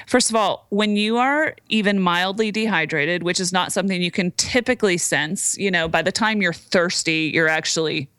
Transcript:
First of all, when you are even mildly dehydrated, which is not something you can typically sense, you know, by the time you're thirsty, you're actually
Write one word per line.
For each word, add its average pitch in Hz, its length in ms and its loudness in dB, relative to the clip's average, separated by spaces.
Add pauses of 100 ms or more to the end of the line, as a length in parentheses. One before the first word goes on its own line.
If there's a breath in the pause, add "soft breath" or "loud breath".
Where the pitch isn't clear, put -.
First 247 240 2
of 226 60 0
all, 196 340 0
when 208 260 2
you 214 200 0
are 277 380 0 (160)
even 202 300 2
mildly 190 520 0
dehydrated, 165 720 0
which 175 180 -2
is 180 120 -2
not 180 200 0
something 185 300 0
you 175 80 0
can 180 220 -2
typically 233 680 0
sense, 156 600 -2
you 196 120 0
know, 165 180 0
by 165 140 2
the 185 100 0
time 214 300 0
you're 175 100 2
thirsty, 165 840 0
you're 160 140 2
actually 156 720 -2